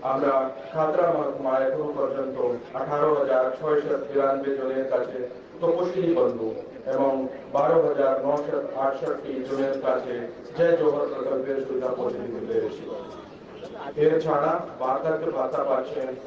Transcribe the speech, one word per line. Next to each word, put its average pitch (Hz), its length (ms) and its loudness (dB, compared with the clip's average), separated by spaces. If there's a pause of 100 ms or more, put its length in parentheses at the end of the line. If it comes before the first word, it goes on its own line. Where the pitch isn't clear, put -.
(100)
আমরা 139 220 2 (380)
খাতড়া 160 460 2
মহকুমায় 135 520 0
এখন 147 200 0 (100)
পর্যন্ত 135 380 -2 (420)
আঠারো 151 300 2 (100)
হাজার 131 260 4 (120)
ছয়শো 147 360 2 (140)
বিরানব্বই 139 520 2
জনের 131 340 -2
কাছে - 260 0 (420)
তপশিলি 170 580 2
বন্ধু 113 300 2 (440)
এবং 135 200 2 (420)
বারো 151 220 4 (100)
হাজার 139 260 4 (120)
নশো 143 320 0 (280)
আটষট্টি - 480 -2 (160)
জনের 135 360 0
কাছে 127 300 0 (420)
জয় 170 220 6
জোহর 151 340 2
প্রকল্পের 135 520 -2
সুবিধা 127 340 -2
পৌঁছে 123 260 -2
দিতে 113 240 -6
পেরেছি। 107 360 -2 (1200)
এছাড়া 156 480 4 (280)
বার্ধক্য 143 440 0 (120)
ভাতা 131 320 -2
পাচ্ছেন 131 400 -2 (180)